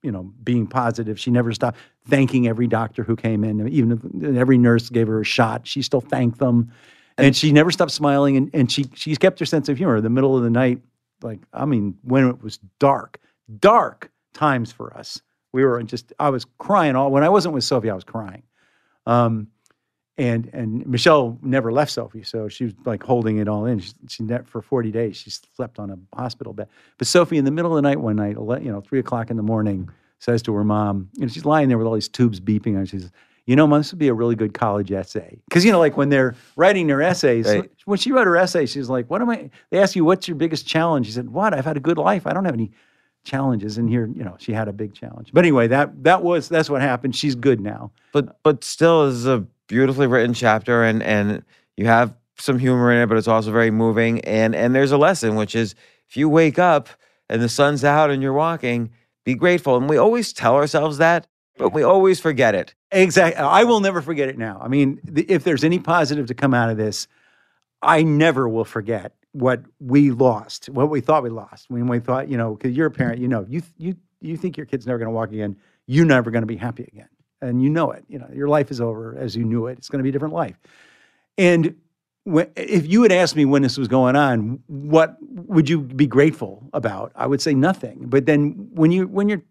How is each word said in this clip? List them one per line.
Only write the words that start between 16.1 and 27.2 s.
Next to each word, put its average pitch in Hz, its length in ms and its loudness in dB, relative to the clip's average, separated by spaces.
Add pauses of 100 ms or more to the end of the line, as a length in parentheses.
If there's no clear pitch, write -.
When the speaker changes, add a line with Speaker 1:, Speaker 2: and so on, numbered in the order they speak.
Speaker 1:
I 147 120 0
was 131 160 -4 (120)
crying 165 380 0
all, 135 160 0
when 139 120 4
I 160 60 4
wasn't 180 240 2
with 127 100 -4
Sophie, 113 280 -2
I - 20 -4
was 92 120 -10
crying. 101 360 -12 (640)
Um, 113 420 0 (680)
and, 117 340 -2
and 117 360 -8
Michelle 123 560 2
never 127 280 -2
left 139 200 0
Sophie, 110 320 -10
so 107 240 -8
she - 160 -8
was, 110 100 -6 (120)
like, 107 180 -6
holding 110 340 0
it 104 100 -2
all 107 200 -4
in. 117 120 -2
She, 87 120 -14 (180)
she - 140 -10
ne-, 113 220 -6
for 113 180 -12
forty 117 280 -4
days, 110 240 -4
she - 140 -20
slept - 480 -14
on 101 140 -12
a 95 240 -20
hospital 120 380 -12
bed. 104 140 -12 (300)
But 127 100 -6
Sophie, 170 300 2